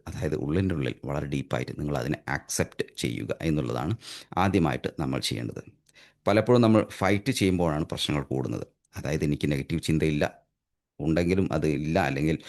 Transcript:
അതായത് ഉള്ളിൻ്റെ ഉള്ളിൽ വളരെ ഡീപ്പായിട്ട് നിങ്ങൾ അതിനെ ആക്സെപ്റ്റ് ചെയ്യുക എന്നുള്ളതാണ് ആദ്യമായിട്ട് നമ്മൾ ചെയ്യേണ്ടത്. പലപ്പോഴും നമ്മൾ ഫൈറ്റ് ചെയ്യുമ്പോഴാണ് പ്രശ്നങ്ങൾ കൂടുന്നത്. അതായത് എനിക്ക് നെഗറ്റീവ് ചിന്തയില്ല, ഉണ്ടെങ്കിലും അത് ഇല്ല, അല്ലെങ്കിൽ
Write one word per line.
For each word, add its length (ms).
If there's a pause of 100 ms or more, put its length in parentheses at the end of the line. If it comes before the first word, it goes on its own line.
അതായത് 300
ഉള്ളിൻ്റെ 380
ഉള്ളിൽ 200 (100)
വളരെ 220
ഡീപ്പായിട്ട് 520
നിങ്ങൾ 200
അതിനെ 200 (100)
ആക്സെപ്റ്റ് 560 (120)
ചെയ്യുക 460
എന്നുള്ളതാണ് 520 (420)
ആദ്യമായിട്ട് 520 (100)
നമ്മൾ 220
ചെയ്യേണ്ടത്. 420 (640)
പലപ്പോഴും 340
നമ്മൾ 300
ഫൈറ്റ് 420
ചെയ്യുമ്പോഴാണ് 520
പ്രശ്നങ്ങൾ 380
കൂടുന്നത്. 440 (300)
അതായത് 280
എനിക്ക് 280
നെഗറ്റീവ് 300
ചിന്തയില്ല, 420 (760)
ഉണ്ടെങ്കിലും 520
അത് 160
ഇല്ല, 300
അല്ലെങ്കിൽ 400 (100)